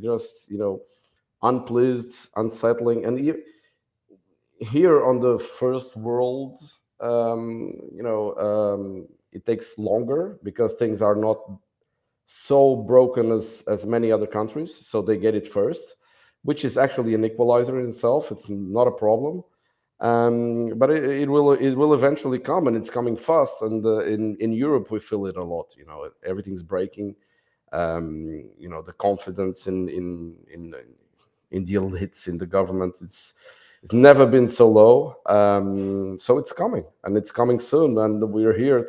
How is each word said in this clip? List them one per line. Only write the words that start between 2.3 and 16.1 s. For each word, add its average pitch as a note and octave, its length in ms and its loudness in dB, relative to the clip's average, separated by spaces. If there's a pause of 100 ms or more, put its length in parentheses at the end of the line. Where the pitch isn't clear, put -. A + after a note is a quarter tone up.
unsettling. A#2 680 -2
And B2 140 -2
he-, D#3 240 -4 (1160)
here C#3+ 460 4
on B2+ 140 4
the A#2+ 180 2
first B2+ 600 -4
world, B2 640 -4 (400)
um, A#2 720 -2 (200)
you A2+ 120 -12
know, G#2+ 320 -4
um, G2+ 720 -2 (240)
it - 120 -16
takes - 340 -4
longer A#2 680 -2
because A2+ 300 -2
things G#2+ 280 -2
are G#2 140 4
not G#2+ 220 0 (880)
so C#3 520 4
broken A#2+ 560 4
as, - 340 -6
as G2+ 180 -4
many A2+ 280 0
other G#2+ 160 0
countries. A2 440 -6
So - 300 -6
they G#2+ 140 0
get G#2+ 180 0
it G#2 180 -6
first, A#2+ 440 -4 (500)